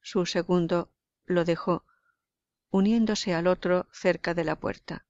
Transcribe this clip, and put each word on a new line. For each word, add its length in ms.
su 260
segundo 640
lo 200
dejó, 400
uniéndose 640
al 140
otro 440
cerca 420
de 100
la 160
puerta. 500